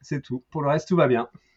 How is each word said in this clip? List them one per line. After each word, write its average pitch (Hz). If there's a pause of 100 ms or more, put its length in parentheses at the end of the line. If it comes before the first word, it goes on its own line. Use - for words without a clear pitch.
C'est 147
tout. 127
Pour 156
le 143
reste, 156
tout 185
va 156
bien. 123 (280)